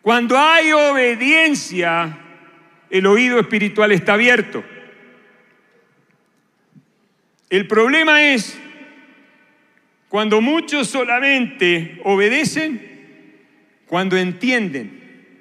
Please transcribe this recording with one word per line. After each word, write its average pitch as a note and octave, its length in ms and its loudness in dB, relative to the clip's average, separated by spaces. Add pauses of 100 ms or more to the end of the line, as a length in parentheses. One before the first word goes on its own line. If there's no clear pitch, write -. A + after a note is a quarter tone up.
Cuando A#3+ 340 2
hay D#4 360 4
obediencia, B3 1500 0 (680)
el F#3+ 180 0
oído A#3+ 320 2
espiritual G#3 520 0
está G3 220 0
abierto. A3 500 0 (2750)
El G3 160 -2
problema D4+ 560 2
es C#4 340 -2 (1500)
cuando G#3+ 320 0
muchos D4 480 -2
solamente A#3+ 1120 -2
obedecen, A#3 760 -2 (1080)
cuando F#3 280 -2
entienden F#3 1300 -6